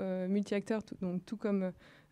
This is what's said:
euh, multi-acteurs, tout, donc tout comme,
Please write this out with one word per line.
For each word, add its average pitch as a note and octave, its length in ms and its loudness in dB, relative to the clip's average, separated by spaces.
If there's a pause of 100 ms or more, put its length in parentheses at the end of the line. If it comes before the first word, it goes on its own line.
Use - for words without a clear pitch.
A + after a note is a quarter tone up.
euh, F#3 260 0
multi-acteurs, G#3 560 2
tout, - 180 -12
donc F3+ 240 -2
tout G#3+ 120 -6
comme, G3 340 0 (400)